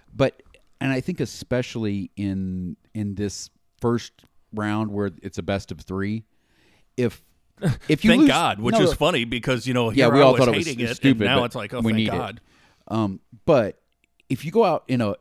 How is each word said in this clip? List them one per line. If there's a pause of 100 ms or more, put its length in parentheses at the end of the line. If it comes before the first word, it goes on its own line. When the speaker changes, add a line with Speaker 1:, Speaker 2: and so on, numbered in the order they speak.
(140)
Speaker 1:
But, (380)
and
I
think
especially
in, (180)
in
this (320)
first (400)
round
where (120)
it's
a
best
of
three, (720)
if (680)
if
you
Speaker 2:
Thank
Speaker 1:
lose,
Speaker 2:
God,
which
Speaker 1:
no,
Speaker 2:
is
Speaker 1:
no.
Speaker 2:
funny
because,
you
know,
Speaker 1:
Yeah,
Speaker 2:
here
Speaker 1:
we
Speaker 2:
I
Speaker 1:
all
Speaker 2:
was
Speaker 1:
thought
it
was
Speaker 2:
hating
it,
Speaker 1:
stupid,
Speaker 2:
and
now
Speaker 1:
but
Speaker 2:
it's
like,
oh,
Speaker 1:
we
Speaker 2:
thank
Speaker 1:
need
it.
Speaker 2:
God. (480)
Speaker 1:
Um, (240)
but (480)
if
you
go
out
in
a,